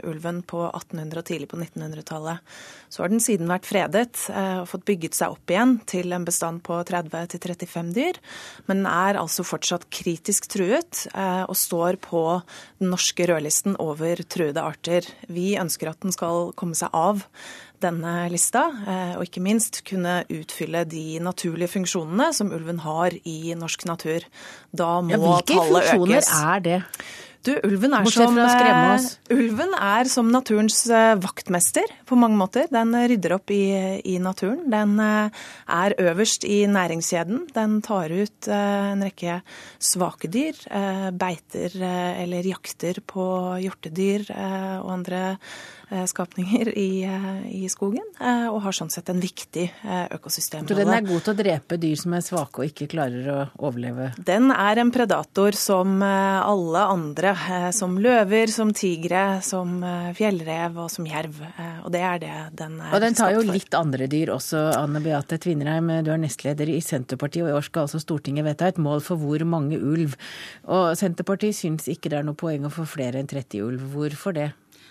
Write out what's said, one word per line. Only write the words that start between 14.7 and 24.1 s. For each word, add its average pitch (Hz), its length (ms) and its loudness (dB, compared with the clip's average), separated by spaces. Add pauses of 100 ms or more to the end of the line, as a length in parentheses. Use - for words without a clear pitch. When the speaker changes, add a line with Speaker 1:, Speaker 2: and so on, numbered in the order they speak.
Speaker 1:
Vi 185 280 -2
ønsker 165 320 -4
at 156 120 -10
den 190 120 -2
skal 175 400 -2
komme 165 240 -6
seg - 180 -2
av 190 320 2 (540)
denne 170 480 -2
lista, 240 440 2 (160)
eh, 185 260 -4
og 175 80 -6
ikke 180 180 -8
minst 214 440 0
kunne 180 440 -2
utfylle 160 600 -4
de 160 320 -8
naturlige 175 500 -4
funksjonene 190 640 0
som 202 160 0
ulven 165 300 -6
har 160 320 0 (120)
i 165 300 -6
norsk 165 320 -8
natur. 165 340 -4 (540)